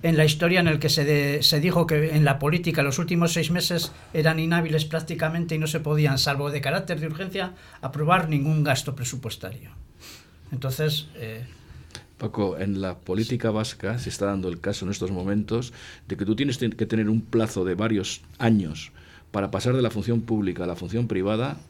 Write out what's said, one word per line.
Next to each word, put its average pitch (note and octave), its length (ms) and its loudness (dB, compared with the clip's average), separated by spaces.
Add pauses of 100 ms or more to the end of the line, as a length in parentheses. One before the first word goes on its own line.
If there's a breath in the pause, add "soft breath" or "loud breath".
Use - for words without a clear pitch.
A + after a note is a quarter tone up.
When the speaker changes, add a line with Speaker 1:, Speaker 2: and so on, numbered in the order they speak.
Speaker 1:
en E3 160 4
la D#3 80 8
historia E3+ 360 4
en E3+ 60 6
el D#3 120 4
que D#3 100 2
se D3+ 140 4
de-, D3 400 2
se D3+ 160 4
dijo E3+ 260 4
que D#3 300 2
en D3+ 100 6
la C#3 140 4
política D#3+ 420 0
los C#3 160 0
últimos E3+ 360 2
seis D#3+ 180 0
meses F3 400 0 (220 loud breath)
eran D#3+ 260 2
inhábiles D#3+ 460 2
prácticamente E3 680 -2
y - 40 0
no D#3 80 0
se D#3 140 -2
podían, D3 360 2
salvo C#3+ 320 0
de C#3+ 120 -4
carácter E3 400 -2
de D#3+ 60 -4
urgencia, F#3 440 -6 (300 loud breath)
aprobar D#3 480 2
ningún D3+ 340 2
gasto C3+ 320 0
presupuestario. - 760 -8 (800 loud breath)
Entonces, C#3+ 640 -2
eh, A2+ 280 -10 (760 loud breath)
Speaker 2:
Paco, G2+ 400 -2
en F#2+ 240 -2
la F#2 140 -4
política A2+ 560 -2
vasca G#2+ 480 -2
se - 100 -6
está G2 180 -2
dando F#2+ 200 -2
el E2+ 140 -6
caso G2 240 -4
en F#2 60 -4
estos F#2+ 200 -4
momentos G#2 600 -2 (340 loud breath)
de G2 80 -6
que G2+ 100 -4
tú G#2+ 100 2
tienes C3+ 240 -2
ten-, A#2 120 0
que G#2+ 140 -4
tener A2 240 0
un A2 120 2
plazo G#2 440 0
de F#2 100 0
varios G2+ 460 -4 (180)
años G2 520 0 (400 loud breath)
para G2 200 -2
pasar A#2+ 240 0
de C3 60 2
la A#2 100 2
función A2+ 300 -2
pública G2+ 420 -2
a F2 40 -4
la F2 100 -4
función G#2 300 -4
privada A2 500 -2 (120)